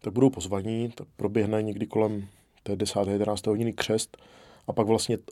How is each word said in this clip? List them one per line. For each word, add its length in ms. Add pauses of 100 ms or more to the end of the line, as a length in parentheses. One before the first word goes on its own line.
tak 120
budou 160
pozvaní, 680
tak 200
proběhne 460
někdy 260
kolem 400 (360)
té 120
desáté, 360
jedenácté 380
hodiny 240
křest 440 (500)
a 60
pak 140
vlastně 300 (140)